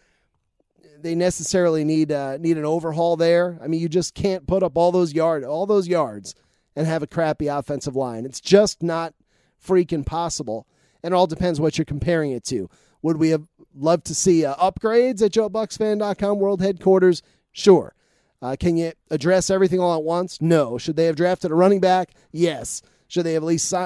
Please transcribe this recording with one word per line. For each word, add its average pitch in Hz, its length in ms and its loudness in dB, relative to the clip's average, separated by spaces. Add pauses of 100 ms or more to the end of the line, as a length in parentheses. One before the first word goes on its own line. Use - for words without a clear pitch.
(1000)
they 165 140 -6
necessarily 170 680 0
need, 156 280 2
uh, 139 240 -4
need 165 200 0
an 151 80 -4
overhaul 165 520 0
there. 170 440 2
I 120 60 -14
mean, 160 140 -2
you 170 80 -2
just 165 260 -2
can't 185 320 -4
put 185 160 0
up 156 140 -2
all 175 160 2
those 175 200 0
yard-, 160 320 0
all 156 220 -4
those 196 220 2
yards 123 460 -4 (420)
and 151 100 -2
have 160 160 -2
a 151 60 -6
crappy 151 400 -2
offensive 143 480 -6
line. 123 280 -4
It's 131 160 -14
just 196 420 4
not 165 300 -4 (520)
freaking 170 420 0
possible. 147 600 -8 (360)
And 170 100 -6
it 185 40 2
all 185 100 4
depends 160 340 -2
what 156 180 -2
you're 160 60 0
comparing 151 460 -2
it 123 140 -8
to. 98 260 -6 (320)
Would 160 140 0
we 160 140 2
have 156 180 -2 (260)
loved 160 320 0
to 160 80 -8
see, 165 300 2
uh, 139 100 -4
upgrades 220 640 0
at 214 120 2
joe 220 160 0
bucks 220 280 -6
fan 214 220 0
dot 208 180 -2
com 202 220 -2
world 196 240 0
headquarters? 190 600 4 (280)
Sure. 170 440 4 (480)
Uh, 127 160 -6
can 170 180 0
you 165 160 -2 (180)
address 175 380 2
everything 190 320 2
all 175 160 2
at 156 60 -4
once? 175 380 -4
No. 151 360 2
Should 147 200 -6
they 165 100 2
have 160 100 0
drafted 175 340 0
a 151 40 -2
running 185 260 4
back? 185 320 2 (200)
Yes. 156 500 -4 (260)
Should 175 160 -2
they 165 100 -2
have 156 80 -2
at 160 40 -6
least 165 220 0
si-, 185 160 -2